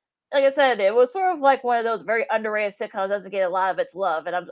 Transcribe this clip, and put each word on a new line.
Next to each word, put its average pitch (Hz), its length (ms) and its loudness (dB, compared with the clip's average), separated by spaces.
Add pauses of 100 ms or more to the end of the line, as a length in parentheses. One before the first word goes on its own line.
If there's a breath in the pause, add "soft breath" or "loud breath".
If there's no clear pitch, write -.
(320)
like 277 120 2
I 269 80 4
said, 269 280 2
it 196 140 4
was 247 180 4
sort 370 220 0
of 302 60 -8
like 269 240 2
one 240 160 0
of 226 60 -2
those 220 180 -4
very 220 260 -2
underrated 214 440 -2
sitcoms, 202 360 -6
doesn't 196 220 -4
get 190 160 0
a - 20 -4
lot 185 220 0
of 170 80 -4
its 175 160 -6
love. 170 320 -4
And 175 80 -4
I'm, 175 160 -6